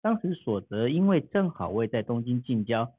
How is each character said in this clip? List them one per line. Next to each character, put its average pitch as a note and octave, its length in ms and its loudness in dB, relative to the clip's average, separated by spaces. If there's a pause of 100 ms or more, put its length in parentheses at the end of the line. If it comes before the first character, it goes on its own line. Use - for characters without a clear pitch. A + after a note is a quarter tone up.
当 A3 200 0
时 F3+ 140 -2
所 G#2 260 -4
泽 G#2+ 280 -2
因 F3 200 2
为 F3+ 120 4
正 F#3+ 300 0
好 F2+ 200 -6
位 G#2+ 180 0
在 A2 160 -2
东 A#2 180 -2
京 B2 200 0
近 A2+ 220 0
郊， A2+ 340 -2